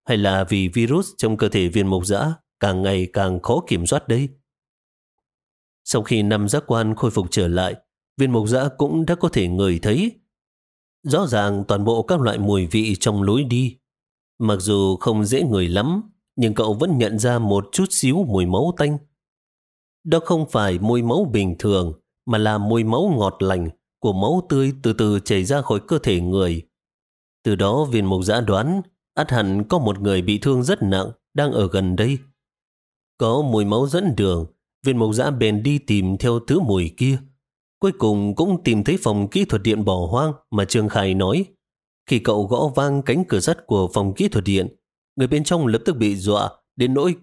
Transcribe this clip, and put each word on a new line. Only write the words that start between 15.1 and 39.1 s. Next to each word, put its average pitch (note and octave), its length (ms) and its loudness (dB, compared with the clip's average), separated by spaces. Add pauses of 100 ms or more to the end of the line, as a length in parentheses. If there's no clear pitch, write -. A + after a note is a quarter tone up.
dễ A#2 180 0
ngửi G2+ 240 0
lắm, B2+ 440 -2 (240)
nhưng A2+ 180 0
cậu G#2+ 200 0
vẫn D3 240 0
nhận A2 220 0
ra A#2+ 200 0
một G2+ 320 0
chút F#3+ 180 0
xíu D3+ 380 0
mùi F#2+ 180 0
máu G#2+ 320 0
tanh. D3 200 0 (1040)
Đó E3 220 2
không D#3+ 240 0
phải G2 300 0
mùi A#2 240 0
máu C#3 300 0
bình G2 260 0
thường, F#2 340 0 (320)
mà A2+ 120 0
là G#2+ 200 2
mùi A2+ 260 0
máu C#3 340 0
ngọt G2 220 0
lành F#2 300 -2 (300)
của G#2+ 140 0
máu A#2 360 0
tươi C3+ 240 0 (100)
từ A2+ 100 2
từ G#2+ 260 0
chảy F#2+ 240 0
ra C3+ 180 0
khỏi G#2+ 260 -2
cơ D#3+ 120 0
thể F2+ 220 0
người. F2 400 0 (840)
Từ G#2 120 0
đó G#2 300 2
Viên A#2 200 0
Mục F#2 180 0
Dã G#2+ 180 0
đoán, A#2 400 0 (320)
ắt - 180 -4
hẳn G#2 320 0
có F3 160 0
một G#2 200 -2
người G2 220 0
bị G#2 160 0
thương B2+ 260 0
rất E3+ 200 -2
nặng G2 280 0 (220)
đang D3 180 0
ở A2+ 160 0
gần F#2 280 0
đây. A#2+ 220 0 (1000)
Có A#2+ 240 0
mùi A2 240 0
máu A2+ 220 0
dẫn E3 280 0
đường, F#2 300 0 (400)
Viên C3 120 0
Mục A2 160 2
Dã B2+ 180 0
bèn A2 320 0
đi C#3+ 140 0
tìm G2 400 0
theo A#2 220 0
thứ C3+ 200 0
mùi F#2+ 380 0
kia. C3 200 0 (640)
Cuối G3 120 0
cùng G#2 440 0
cũng F3+ 280 0
tìm G#2+ 200 2
thấy D#3 180 0
phòng G#2 260 0